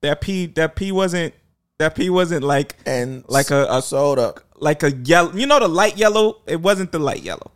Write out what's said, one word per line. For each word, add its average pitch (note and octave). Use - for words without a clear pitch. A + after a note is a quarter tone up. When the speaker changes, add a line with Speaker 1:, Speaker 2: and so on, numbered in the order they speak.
Speaker 1:
That D3
pee, F#3
that D#3+
pee G3
wasn't, F3+
that D#3
pee F#3
wasn't F3
like, C#3+
Speaker 2:
And C3
Speaker 1:
like C#3
a, C#3
a B2+
Speaker 2:
soda. C3+
Speaker 1:
like D3+
a C#3+
yellow. D#3+
You G#3+
know C#4+
the A3+
light F#3+
yellow? G#3+
It E3
wasn't F#3+
the E3
light C#3+
yellow. -